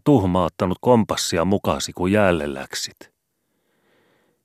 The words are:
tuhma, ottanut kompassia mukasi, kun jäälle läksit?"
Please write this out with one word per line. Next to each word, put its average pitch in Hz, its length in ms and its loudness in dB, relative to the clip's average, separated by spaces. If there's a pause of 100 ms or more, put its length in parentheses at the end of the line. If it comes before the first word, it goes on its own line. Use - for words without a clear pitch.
tuhma, 95 400 2
ottanut 90 360 -4
kompassia 101 640 0
mukasi, 92 480 -2
kun 90 200 -2
jäälle 87 420 2
läksit?" - 580 -12 (1300)